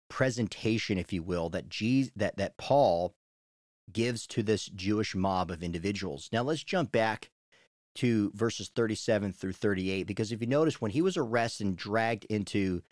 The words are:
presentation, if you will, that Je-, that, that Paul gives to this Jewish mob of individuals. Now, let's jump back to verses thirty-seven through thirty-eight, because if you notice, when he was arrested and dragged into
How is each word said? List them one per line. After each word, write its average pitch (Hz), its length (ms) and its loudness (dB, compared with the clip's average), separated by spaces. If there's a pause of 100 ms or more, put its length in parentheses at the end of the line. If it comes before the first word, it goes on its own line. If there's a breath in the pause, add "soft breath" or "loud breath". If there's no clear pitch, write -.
presentation, 113 920 0
if 90 120 -6
you 87 120 -2
will, 85 260 -2
that 85 180 -6
Je-, 123 480 0
that, 101 220 -2
that 98 200 -4
Paul 92 580 2 (760)
gives 113 360 -2
to - 160 -2
this 104 220 2
Jewish 101 500 -2
mob 92 340 0
of 85 140 -8
individuals. 87 680 -4
Now, 113 120 0
let's 151 200 -2
jump 175 280 -2
back 110 400 0 (640 soft breath)
to 110 400 4
verses 107 340 -2
thirty-seven 107 640 0
through 95 200 -4
thirty-eight, 95 520 0
because 104 260 -2
if 110 100 -6
you 113 60 -2
notice, 147 320 2
when 110 120 -2
he 135 100 2
was 185 160 0
arrested 117 500 0
and 92 80 0
dragged 110 500 0
into 98 560 0 (100)